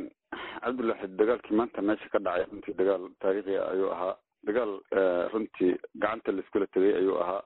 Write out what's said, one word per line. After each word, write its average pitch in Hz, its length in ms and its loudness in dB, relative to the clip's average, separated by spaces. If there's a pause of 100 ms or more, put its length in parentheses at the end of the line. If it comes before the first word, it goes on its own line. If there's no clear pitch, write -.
(600)
Cabdiwaaxid, 113 560 -2
dagaalkii 107 400 2
maanta 113 240 0
meesha 104 280 0
ka 107 100 2
dhacay 92 260 0
runtii 98 320 -12
dagaal 92 320 2 (100)
taariikhi 98 380 0
ah 85 160 -2
ayuu 95 160 2
ahaa. 87 260 -4 (280)
Dagaal, 107 280 -2 (200)
eh, 90 320 4 (100)
runtii 104 380 0 (260)
gacanta 110 340 -2
la 95 120 -2
iskula 98 240 -2
tegay 95 340 4
ayuu 95 160 2
ahaa. 90 280 -2